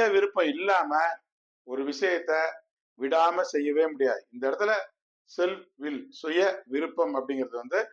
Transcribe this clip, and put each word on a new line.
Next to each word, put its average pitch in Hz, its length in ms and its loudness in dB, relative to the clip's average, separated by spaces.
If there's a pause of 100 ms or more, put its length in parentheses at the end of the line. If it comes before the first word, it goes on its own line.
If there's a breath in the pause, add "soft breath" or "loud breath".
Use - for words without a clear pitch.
விருப்பம் 196 400 2
இல்லாம 170 440 0 (720)
ஒரு 131 180 -6
விஷயத்த 165 480 -2 (640)
விடாம 165 440 2
செய்யவே 151 440 0
முடியாது. 135 340 0 (100)
இந்த 120 140 -12
இடத்துல 208 280 0 (580)
செல்ஃப் 185 360 -2 (100)
வில், 143 340 -8
சுய 160 300 -2 (240)
விருப்பம் 151 500 -2
அப்படிங்கிறது 131 420 -4
வந்து 127 240 -2 (120)